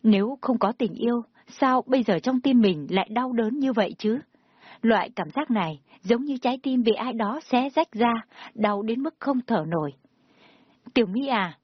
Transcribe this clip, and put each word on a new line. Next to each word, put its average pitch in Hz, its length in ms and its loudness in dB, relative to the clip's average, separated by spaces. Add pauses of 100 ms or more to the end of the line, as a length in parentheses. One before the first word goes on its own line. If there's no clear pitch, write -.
"Nếu 220 380 4
không 240 180 0
có 196 180 2
tình 208 160 -2
yêu, 240 280 -2 (260)
sao 254 400 0
bây 254 160 2
giờ 185 160 2
trong 254 220 0
tim 262 200 4
mình 160 280 2
lại 185 220 -2
đau 247 200 -2
đớn 233 280 -2
như 262 140 0
vậy 202 240 0
chứ?" 220 220 -2 (640)
Loại 220 340 2
cảm 170 200 -6
giác 294 160 -4
này 165 300 -2 (220)
giống 233 200 0
như 285 140 -4
trái 254 260 -2
tim 254 200 0
bị 220 80 2
ai 226 220 -2
đó 220 260 -4 (120)
xé 262 180 2
rách 311 220 -2
ra, 233 220 2 (400)
đau 208 280 0
đến 233 220 -4
mức 320 160 -6
không 262 280 -2
thở 180 200 0
nổi. 156 240 -2 (1000)
"Tiểu 240 120 4
My 226 220 -4
à" 196 360 -2